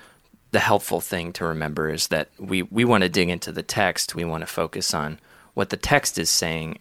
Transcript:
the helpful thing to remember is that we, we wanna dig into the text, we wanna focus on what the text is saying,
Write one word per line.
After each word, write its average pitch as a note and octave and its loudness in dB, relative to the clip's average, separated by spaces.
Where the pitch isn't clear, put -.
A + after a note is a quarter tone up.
the G#2 4
helpful G2 2
thing F2 -4
to - -4
remember D#2 -2
is D#2+ -2
that D#2 0
we, F#2+ -2
we A2+ 0
wanna G2+ 6
dig F2 2
into E2+ -4
the F2 -6
text, - 0
we E2+ -4
wanna E2 -4
focus E2+ -4
on D#2 -4
what G2+ -2
the G2 -2
text - 2
is E2 0
saying, D#2+ 0